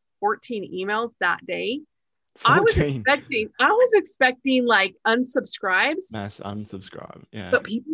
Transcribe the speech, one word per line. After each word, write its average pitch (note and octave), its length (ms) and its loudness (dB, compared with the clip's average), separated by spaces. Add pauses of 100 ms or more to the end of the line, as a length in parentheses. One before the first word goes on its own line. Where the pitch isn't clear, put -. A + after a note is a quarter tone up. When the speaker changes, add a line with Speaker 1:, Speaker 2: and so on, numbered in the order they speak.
(200)
Speaker 1:
fourteen A#3 540 -4
emails G#3 380 -4 (100)
that F3+ 240 -2
day. F#3 340 -6 (680)
I F3+ 140 6
was A3 140 4
Speaker 2:
Fourteen. D3 280 0
Speaker 1:
expecting, B3 480 0 (100)
I C#4 120 4
was A#4 220 4
expecting, C4 720 2
like, G3 300 2 (100)
unsubscribes. A#3 1080 -2
Speaker 2:
Mass G#2 260 -8
unsubscribe, G2+ 920 -12
yeah. F2+ 200 -10
Speaker 1:
But - 140 0
people B3+ 280 -8